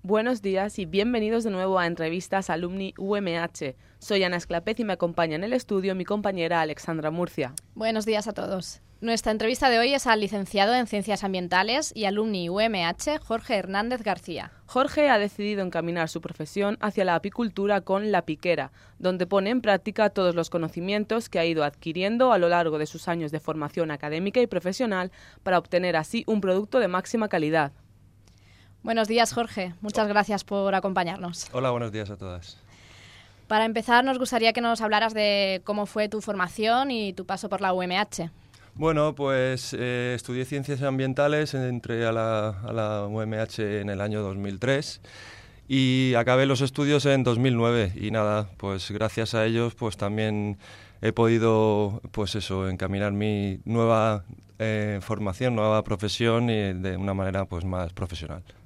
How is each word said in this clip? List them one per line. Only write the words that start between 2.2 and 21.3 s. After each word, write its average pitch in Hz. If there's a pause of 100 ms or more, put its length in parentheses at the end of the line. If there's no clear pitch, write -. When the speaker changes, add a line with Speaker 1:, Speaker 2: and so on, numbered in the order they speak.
Speaker 1:
Alumni 180
U 196
M 180
H. 165 (240)
Soy 196
Ana 180
Esclapez 175
y 226
me 196
acompaña 170
en 180
el 233
estudio 196
mi 185
compañera 185
Alexandra 156
Murcia. 165 (220)
Speaker 2:
Buenos 220
días 214
a 214
todos. 190 (220)
Nuestra 226
entrevista 226
de 233
hoy 254
es 269
al 220
licenciado 202
en 247
Ciencias 202
Ambientales 190
y 202
alumni 202
U 190
M 214
H, 294
Jorge 226
Hernández 202
García. 175 (120)
Speaker 1:
Jorge 285
ha 226
decidido 202
encaminar 170
su 165
profesión 202
hacia 202
la 180
apicultura 202
con 208
La 180
Piquera, 151 (260)
donde 180
pone 196
en 247
práctica 208
todos 180
los 170
conocimientos 196
que 190